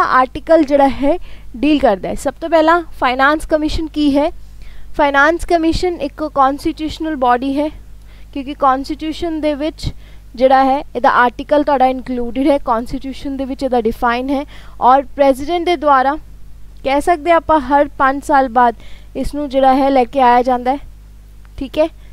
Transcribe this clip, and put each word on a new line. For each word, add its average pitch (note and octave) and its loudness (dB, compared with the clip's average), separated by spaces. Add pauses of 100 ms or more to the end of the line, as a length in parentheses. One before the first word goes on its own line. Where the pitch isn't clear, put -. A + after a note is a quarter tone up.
(200)
ਆਰਟੀਕਲ D#4+ 2
ਜਿਹੜਾ C#4 4 (140)
ਹੈ D4 2 (400)
ਡੀਲ C#4+ 2
ਕਰਦਾ G3 0
ਹੈ? G#3 -6
ਸਭ C4 -6
ਤੋਂ E4 -6
ਪਹਿਲਾਂ E4 4 (180)
ਫਾਈਨੈਂਸ C#4 2
ਕਮਿਸ਼ਨ D#4 -2
ਕੀ D4+ -2 (100)
ਹੈ? D4 2 (680)
ਫਾਈਨੈਂਸ C#4+ 2
ਕਮਿਸ਼ਨ E4 0
ਇੱਕ D4+ -6 (120)
ਕਨਸਟੀਟਿਊਸ਼ਨਲ D4+ -2
ਬਾਡੀ B3+ 0
ਹੈ, D4 0 (680)
ਕਿਉਂਕਿ C#4+ -10
ਕਨਸਟੀਟਿਊਸ਼ਨ D4+ -2
ਦੇ D4+ 0
ਵਿੱਚ D4+ -6 (480)
ਜਿਹੜਾ C4 4
ਹੈ C4+ 2
ਇਹਦਾ B3 -2 (100)
ਆਰਟੀਕਲ C#4 2
ਤੁਹਾਡਾ C4 2
ਇਨਕਲੂਡਿਡ B3+ -2
ਹੈ, C#4+ 4
ਕਨਸਟੀਟਿਊਸ਼ਨ C4 -6
ਦੇ C4+ -4
ਵਿੱਚ C4+ -8
ਇਹਦਾ B3 0
ਡਿਫਾਈਨ A#3 -2
ਹੈ, C#4 -2 (380)
ਔਰ C4 4 (100)
ਪ੍ਰੈਜ਼ੀਡੈਂਟ C#4+ 0
ਦੇ F4 2
ਦੁਆਰਾ C#4 2 (640)
ਕਹਿ C#4 0
ਸਕਦੇ E4+ 0
ਆਪਾਂ D#4+ 2
ਹਰ C#4+ 2 (100)
ਪੰਜ C#4 0
ਸਾਲ C4+ 2
ਬਾਅਦ A#3+ 2 (400)
ਇਸ C4 -6
ਨੂੰ D4 -4
ਜਿਹੜਾ C4 4
ਹੈ C#4 2
ਲੈ C4+ 4
ਕੇ C4+ -2
ਆਇਆ A#3+ 4
ਜਾਂਦਾ B3 0
ਹੈ, C#4+ -2 (800)
ਠੀਕ C#4 -8
ਹੈ, D#4+ 4 (260)